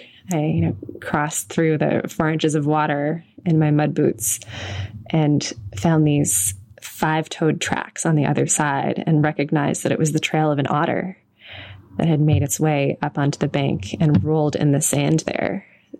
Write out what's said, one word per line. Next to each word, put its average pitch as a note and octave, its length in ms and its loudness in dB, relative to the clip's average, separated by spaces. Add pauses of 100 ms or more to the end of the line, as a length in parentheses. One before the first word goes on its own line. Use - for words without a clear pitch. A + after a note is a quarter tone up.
(320)
I, E3 80 0
you D#3 220 0
know, D#3+ 140 0 (240)
crossed - 480 -4
through D#3+ 300 2
the D3+ 300 0
four D#3+ 200 0
inches D#3 280 0
of D3 100 0
water D3+ 580 0 (220)
in D#3+ 140 4
my D3+ 100 4
mud D3 240 2
boots - 460 0 (680)
and D3 420 2 (240)
found D#3+ 280 4
these - 500 2 (280)
five-toed D#3+ 800 -2
tracks - 420 -6
on D#3+ 100 2
the D3 120 2
other C#3 200 0
side C#3 600 0
and D#3 180 4
recognized D3 580 0
that - 100 0
it - 60 -2
was D#3 140 0
the D3+ 80 0
trail D#3 320 0
of C#3+ 60 0
an C#3+ 100 0
otter E3 480 -2 (800)
that - 100 2
had D#3 140 2
made D3+ 220 4
its C#3+ 180 -4
way C#3+ 400 0
up D3 160 -4
onto C#3+ 220 0
the D3 100 0
bank C#3 520 -2
and D3 220 4
rolled D3+ 320 0
in D3 180 2
the C#3 100 2
sand C#3+ 380 0
there, - 460 -4 (340)